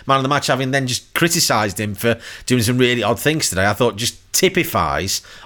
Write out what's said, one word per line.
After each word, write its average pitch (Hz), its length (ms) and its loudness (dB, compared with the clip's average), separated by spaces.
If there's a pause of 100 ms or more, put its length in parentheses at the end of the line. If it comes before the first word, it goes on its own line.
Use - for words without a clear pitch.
man 135 100 4
of 135 60 0
the 131 60 -2
match, 143 200 0
having 131 240 0
then 139 140 0
just - 280 -6
criticised 127 640 0
him 104 160 -4
for 117 240 0 (280)
doing 123 160 2
some 123 160 0
really 123 240 2
odd 107 180 0
things 156 280 0
today, 92 180 0
I 104 80 2
thought 113 220 0
just - 360 -8
typifies 90 880 0 (260)